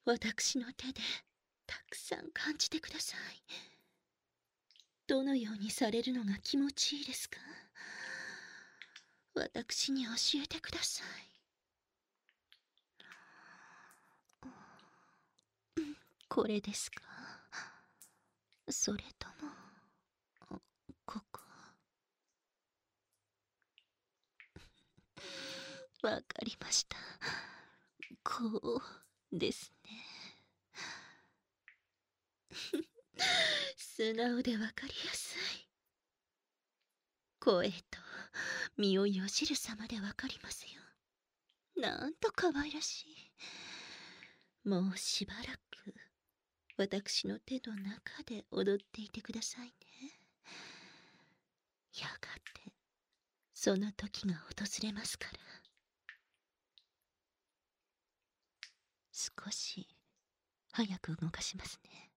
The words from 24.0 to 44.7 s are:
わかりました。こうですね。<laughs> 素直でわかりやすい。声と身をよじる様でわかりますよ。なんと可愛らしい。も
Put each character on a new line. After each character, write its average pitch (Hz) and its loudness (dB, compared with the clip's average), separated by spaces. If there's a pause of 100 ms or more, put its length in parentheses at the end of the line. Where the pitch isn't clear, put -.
わ - 4
か - -6
り - -2
ま - -6
し - 6
た。 - -6 (1300)
こ 233 2 (500)
う 175 -2
で - 4
す - -8 (120)
ね。 - -14 (2500)
<laughs> - -2 (880)
素 - 0
直 240 4
で 233 4
わ 220 0
か - -6
り 277 -6 (120)
や - -2
す - -4 (200)
い。 - -14 (1700)
声 185 8
と - -10 (800)
身 196 8
を 202 8
よ 190 2
じ 302 2
る 285 2
様 226 -4
で 226 -4
わ 202 -4
か - -4
り - -6
ま - -10
す - -10
よ。 - -16 (1040)
な - 2
ん 320 0
と 415 4
可 349 6
愛 294 4
ら 302 -2
し - -2
い。 - -10
も 190 6